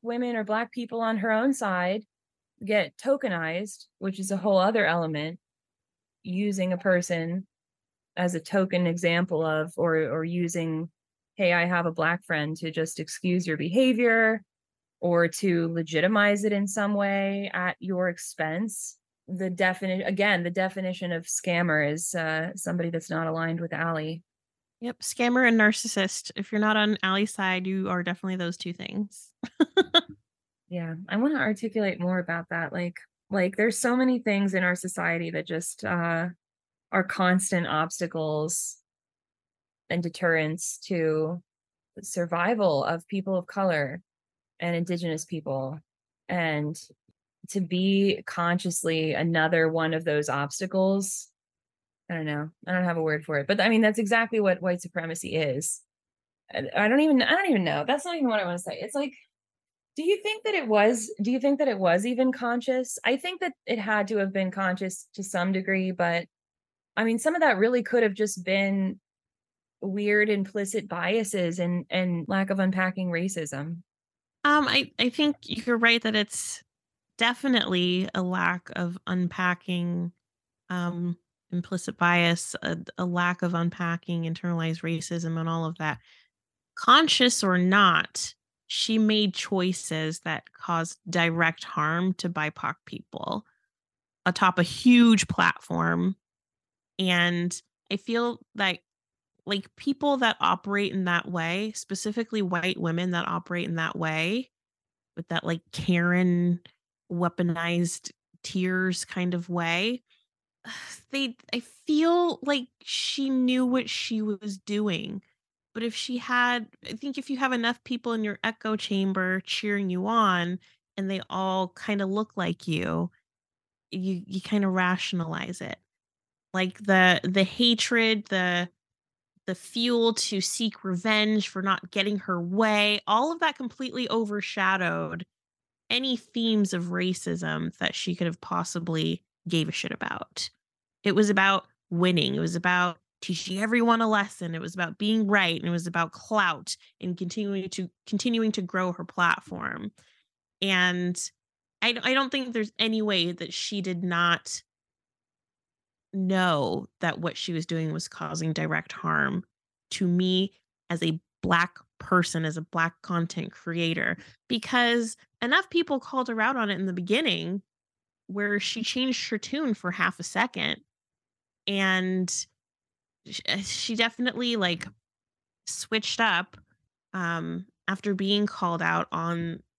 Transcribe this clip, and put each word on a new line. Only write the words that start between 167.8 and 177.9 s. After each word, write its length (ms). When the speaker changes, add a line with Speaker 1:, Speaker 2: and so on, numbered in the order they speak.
Speaker 2:
where 320
she 220
changed 480
her 80
tune 360
for 160
half 300
a 40
second. 560
And 640
sh-, 220
uh, 100
she 380
definitely, 600
like, 300
switched 540
up, 360
um, 520
after 260